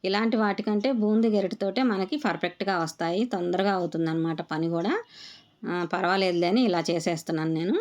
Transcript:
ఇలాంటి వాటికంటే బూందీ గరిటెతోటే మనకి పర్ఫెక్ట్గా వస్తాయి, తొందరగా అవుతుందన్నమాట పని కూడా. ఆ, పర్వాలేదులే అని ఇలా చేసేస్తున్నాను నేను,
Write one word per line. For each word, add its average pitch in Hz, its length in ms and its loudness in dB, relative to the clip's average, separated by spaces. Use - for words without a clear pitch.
ఇలాంటి 214 340 2
వాటికంటే 208 540 0
బూందీ 220 380 2
గరిటెతోటే 202 540 0
మనకి 196 340 0
పర్ఫెక్ట్గా 185 600 -2
వస్తాయి, 170 480 -2
తొందరగా 185 480 0
అవుతుందన్నమాట 165 680 -2
పని 160 280 -4
కూడా. 170 240 0
ఆ, 175 120 -4
పర్వాలేదులే 180 640 2
అని 226 160 4
ఇలా 175 180 4
చేసేస్తున్నాను 165 720 -2
నేను, 170 280 0